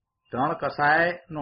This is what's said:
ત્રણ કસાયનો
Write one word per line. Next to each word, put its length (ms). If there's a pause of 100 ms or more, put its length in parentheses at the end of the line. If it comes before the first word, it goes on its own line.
(320)
ત્રણ 240
કસાયનો 880